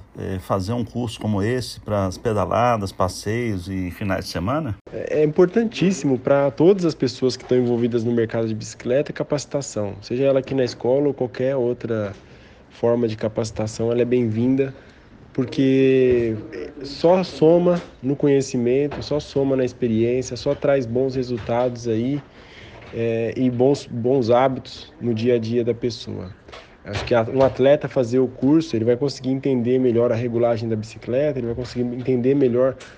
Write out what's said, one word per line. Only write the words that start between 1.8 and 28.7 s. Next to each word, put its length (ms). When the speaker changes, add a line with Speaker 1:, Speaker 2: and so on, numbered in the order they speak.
Speaker 1:
para 240
as 140
pedaladas, 760
passeios 720
e 240
finais 360
de 40
semana? 460
Speaker 2:
É, 280
é 40
importantíssimo 960
pra 320
todas 340
as 100
pessoas 400
que 80
estão 140
envolvidas 480
no 80
mercado 340
de 80
bicicleta 560
capacitação, 920
seja 220
ela 160
aqui 140
na 80
escola 440
ou 80
qualquer 420
outra 560
forma 400
de 80
capacitação, 760
ela 120
é 20
bem-vinda, 680
porque 1040
só 420
soma 560
no 120
conhecimento, 880
só 160
soma 380
na 80
experiência, 720
só 180
traz 300
bons 300
resultados 760
aí, 320
é, 420
e 140
bons, 380
bons 420
hábitos 720
no 140
dia 220
a 20
dia 260
da 80
pessoa. 640
Acho 180
que 100
a, 80
um 200
atleta 440
fazer 320
o 80
curso, 480